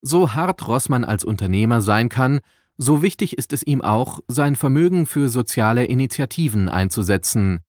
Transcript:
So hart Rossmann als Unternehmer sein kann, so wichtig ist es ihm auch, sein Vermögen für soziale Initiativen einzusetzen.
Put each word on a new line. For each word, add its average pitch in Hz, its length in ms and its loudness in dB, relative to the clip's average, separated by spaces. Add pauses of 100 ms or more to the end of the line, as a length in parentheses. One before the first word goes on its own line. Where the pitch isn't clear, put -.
So 147 320 2
hart 175 320 -4
Rossmann 123 360 0
als 104 220 -2
Unternehmer 107 560 0
sein 107 280 2
kann, 131 320 0 (360)
so 147 260 2
wichtig 196 340 -2
ist - 160 -8
es 139 80 -4
ihm 139 200 0
auch, 110 460 -2
sein 143 280 0
Vermögen 160 500 2
für 143 240 0
soziale 117 560 0
Initiativen 123 840 -2
einzusetzen. 95 1000 0